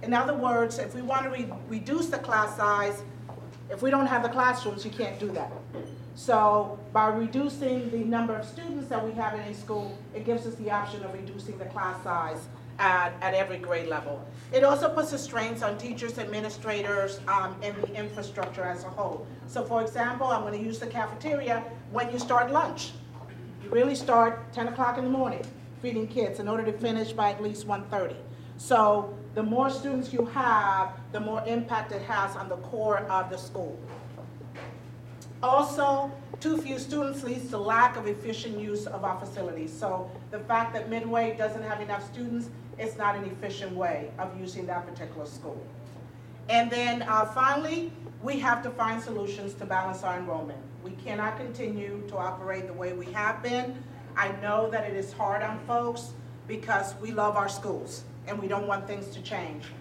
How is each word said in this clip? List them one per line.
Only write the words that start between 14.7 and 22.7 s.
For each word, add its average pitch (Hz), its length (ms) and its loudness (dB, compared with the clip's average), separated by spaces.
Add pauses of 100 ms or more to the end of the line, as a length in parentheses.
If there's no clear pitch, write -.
puts 311 220 2
the 285 60 -2
strains 226 440 -2
on 208 160 0
teachers, 226 400 -6
administrators, 208 1120 -2
um, 190 340 2
and 208 220 -4
the 202 100 -4
infrastructure 202 680 -4
as 175 200 -4
a 185 60 -8
whole. 185 380 -4 (200)
So 240 160 -2
for 226 180 2
example, 240 460 0
I'm 226 160 2
gonna 208 140 -4
use 226 220 -4
the 233 80 -6
cafeteria. 233 760 0 (280)
When 240 200 0
you 247 80 -2
start 247 320 4
lunch, - 420 2 (680)